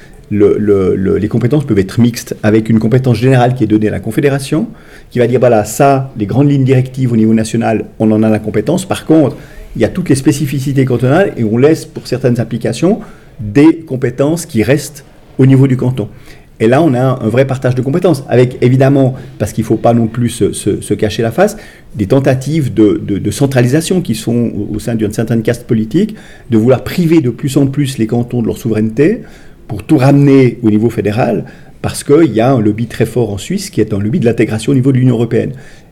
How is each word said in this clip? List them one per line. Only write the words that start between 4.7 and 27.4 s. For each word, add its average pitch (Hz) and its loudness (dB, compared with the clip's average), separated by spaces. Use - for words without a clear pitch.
qui 120 -4
va 120 4
dire, 123 0
voilà, 117 2
ça, 135 0
les 104 -4
grandes 127 2
lignes 139 2
directives 127 0
au 117 2
niveau 110 4
national, 113 -2
on 110 2
en 110 2
a 110 2
la 107 2
compétence. 117 -4
Par - -6
contre, 156 2
il - -4
y 107 2
a - 2
toutes 170 -4
les 139 4
spécificités 135 0
cantonales 127 0
et 117 -2
on 107 0
laisse, 156 2
pour - -14
certaines 120 -2
applications, 123 -2
des 143 4
compétences 135 -4
qui 110 -2
restent - -4
au 131 6
niveau 135 6
du 127 0
canton. 127 -4
Et 110 4
là, 135 4
on 156 2
a 120 0
un, 131 0
un 110 0
vrai 123 2
partage 127 -2
de 123 -4
compétences, 160 0
avec 123 2
évidemment, 131 4
parce - -4
qu'il - -2
ne - -8
faut 117 0
pas 117 2
non 117 0
plus 120 -2
se, 101 -2
se, - -4
se - -4
cacher 104 -2
la 113 -2
face, 190 0
des 104 -2
tentatives 135 0
de, 104 2
de, 101 -4
de 95 -4
centralisation 139 0
qui 113 -4
sont 117 -2
au, 104 -6
au 107 -4
sein 117 -6
d'une 107 -2
certaine 117 -2
caste 120 -4
politique, 127 -2
de 113 4
vouloir 120 2
priver 165 2
de 123 0
plus 135 -4